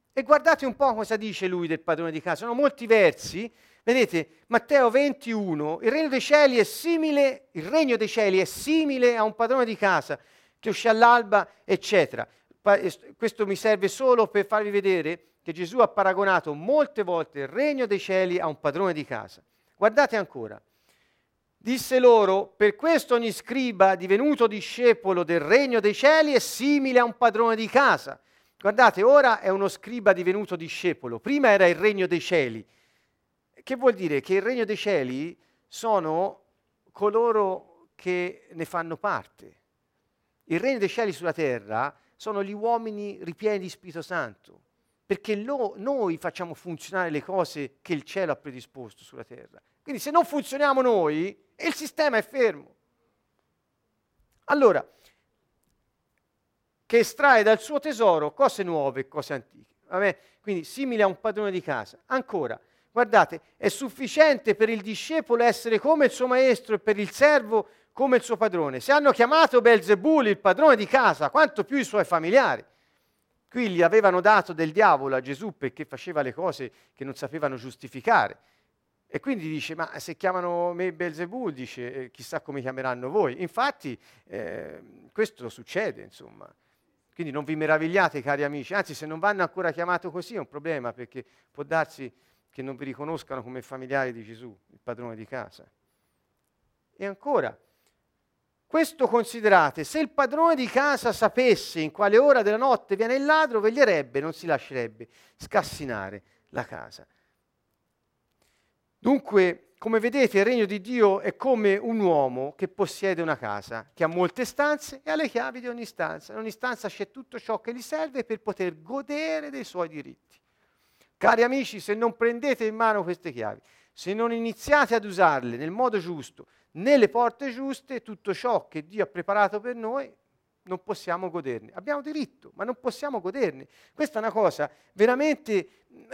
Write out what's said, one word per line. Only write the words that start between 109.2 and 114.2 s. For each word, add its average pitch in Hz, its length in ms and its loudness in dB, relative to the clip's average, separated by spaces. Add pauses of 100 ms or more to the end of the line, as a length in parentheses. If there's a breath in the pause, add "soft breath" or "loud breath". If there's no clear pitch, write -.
come 226 200 -2
vedete, 233 420 2
il 202 40 4
regno 233 220 2
di 202 160 -8
Dio 208 380 2
è 202 140 -4
come 214 440 0
un 226 220 -4
uomo 139 540 0
che 185 140 -6
possiede 185 540 -4
una 160 160 -2
casa, 110 560 -10
che 170 100 -2
ha 160 40 0
molte 180 360 -2